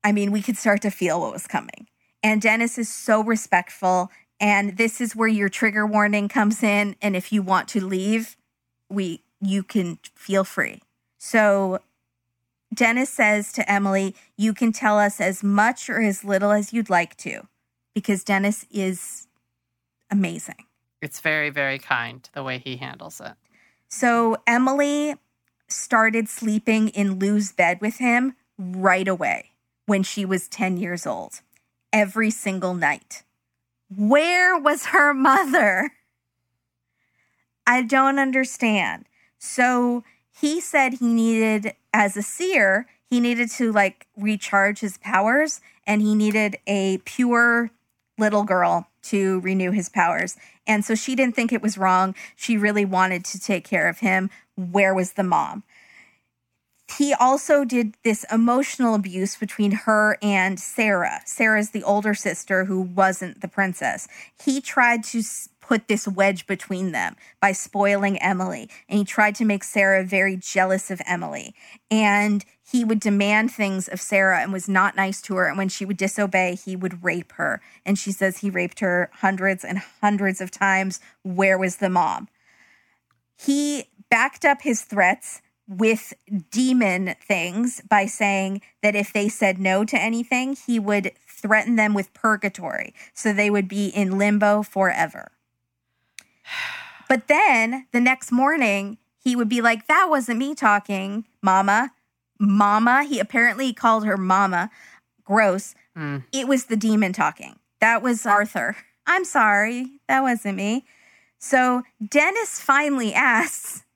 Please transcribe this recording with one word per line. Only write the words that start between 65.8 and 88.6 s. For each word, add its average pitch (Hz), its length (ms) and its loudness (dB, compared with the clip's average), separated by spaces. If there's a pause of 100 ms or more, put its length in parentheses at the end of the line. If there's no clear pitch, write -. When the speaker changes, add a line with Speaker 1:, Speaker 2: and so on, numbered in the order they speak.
Speaker 1:
this 208 220 -2
wedge 190 400 0
between 185 420 -6
them 101 240 -4 (260)
by 196 120 2
spoiling 202 640 0
Emily. 185 500 -4 (200)
And 202 100 0
he 202 60 2
tried 214 320 0
to 233 80 -2
make 202 180 0
Sarah 196 400 2
very 190 340 0
jealous 190 540 -2
of 180 160 -8
Emily. 165 480 -6 (380)
And 208 520 2 (240)
he 247 160 2
would 220 140 2
demand 208 540 2
things 190 340 -4
of - 140 -12
Sarah 190 400 2
and 190 120 -4
was 190 160 -6
not 196 280 2
nice 196 260 -4
to 190 140 -6
her. 185 100 0
And 151 100 -4
when 196 120 -2
she 196 160 -8
would 190 120 -4
disobey, 190 600 -2
he 190 180 -10
would 180 300 -8
rape 175 300 -4
her. - 260 -6 (260)
And 196 140 0
she 196 100 -8
says 190 280 -2
he 202 120 -4
raped 175 300 -6
her 180 340 0
hundreds 190 500 -2
and 190 140 -6 (220)
hundreds 202 400 0
of 185 100 -8
times. 190 480 0 (240)
Where 190 340 2
was 185 200 -2
the 196 120 -2
mom? 180 380 0 (1120)
He 285 460 -2 (260)
backed 240 340 0
up 285 180 2
his 240 200 -2
threats - 580 -2 (280)
with 220 440 0 (380)
demon 208 720 0
things 190 680 -2
by 202 160 4
saying 196 560 -2 (220)